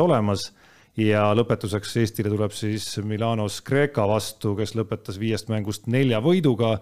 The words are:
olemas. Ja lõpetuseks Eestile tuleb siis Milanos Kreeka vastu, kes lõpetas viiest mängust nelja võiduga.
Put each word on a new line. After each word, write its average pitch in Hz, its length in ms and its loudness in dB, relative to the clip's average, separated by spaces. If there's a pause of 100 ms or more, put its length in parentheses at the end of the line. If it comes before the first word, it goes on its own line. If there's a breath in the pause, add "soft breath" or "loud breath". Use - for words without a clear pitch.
olemas. 104 400 2 (500 soft breath)
Ja 104 300 4 (100)
lõpetuseks 107 640 0
Eestile 107 320 0
tuleb 104 240 -2
siis 107 300 -4 (180)
Milanos 107 600 -2
Kreeka 139 420 0
vastu, 107 480 -2
kes 107 220 -4
lõpetas 101 420 -6
viiest 110 320 -4
mängust 107 400 -4
nelja 123 320 2
võiduga. 123 580 2